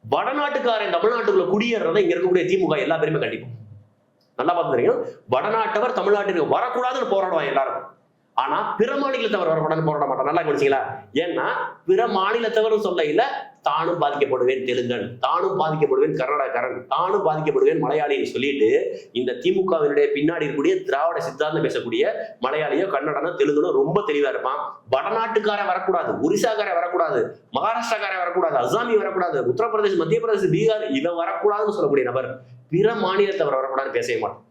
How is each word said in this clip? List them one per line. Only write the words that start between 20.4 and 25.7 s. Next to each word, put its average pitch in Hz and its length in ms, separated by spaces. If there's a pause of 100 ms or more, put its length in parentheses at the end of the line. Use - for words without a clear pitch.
இருக்கக்கூடிய 143 400
திராவிட 151 360
சித்தாந்தம் 151 440
பேசக்கூடிய 117 400 (360)
மலையாளியோ 151 480
கன்னடனோ 151 460
தெலுங்குனோ 147 380
ரொம்ப 156 280
தெளிவா 143 280
இருப்பான். 127 320 (300)
வடநாட்டுக்காரன் 208 840